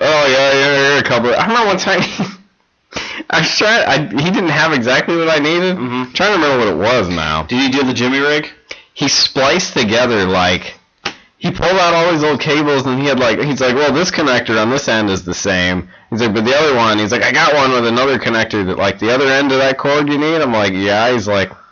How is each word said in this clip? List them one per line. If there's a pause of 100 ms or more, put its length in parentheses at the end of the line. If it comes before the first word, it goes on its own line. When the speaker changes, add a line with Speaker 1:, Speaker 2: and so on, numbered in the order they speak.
Speaker 1:
"Oh
yeah,
yeah,
yeah,
a
couple."
I
remember
one
time
<laughs>
I
was
trying,
I, (240)
he
didn't
have
exactly
what
I
needed.
Speaker 2:
Mm-hmm.
Speaker 1:
I'm
trying
to
remember
what
it
was
now.
Speaker 2:
Did
he
do
the
Jimmy
rig? (440)
Speaker 1:
He
spliced
together,
like, (640)
he
pulled
out
all
these
old
cables,
and
he
had,
like,
he's
like,
"Well,
this
connector
on
this
end
is
the
same." (220)
He's
like,
"But
the
other
one,"
he's
like,
"I
got
one
with
another
connector
that,
like,
the
other
end
of
that
cord
you
need?"
I'm
like,
"Yeah."
He's
like, (220)